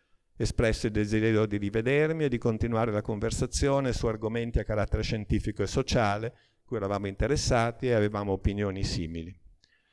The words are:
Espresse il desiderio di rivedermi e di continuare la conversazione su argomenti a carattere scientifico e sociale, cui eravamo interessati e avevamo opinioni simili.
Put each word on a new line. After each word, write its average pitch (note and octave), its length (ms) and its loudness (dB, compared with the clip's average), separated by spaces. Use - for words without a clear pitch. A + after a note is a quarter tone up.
Espresse A2+ 520 0
il G#2+ 60 -2
desiderio G#2+ 520 4
di G2+ 120 -2
rivedermi C3+ 680 0
e C#3 40 0
di A#2+ 80 0
continuare A#2 540 0
la G#2 100 0
conversazione B2+ 920 0
su - 140 -2
argomenti A2+ 520 -2
a G#2 60 0
carattere G#2+ 380 0
scientifico G#2 580 -2
e G2 60 0
sociale, A2+ 680 0
cui A#2 120 -6
eravamo G2+ 300 -2
interessati A#2 800 0
e B2 60 2
avevamo G#2 400 2
opinioni G2 500 -2
simili. E2 540 -6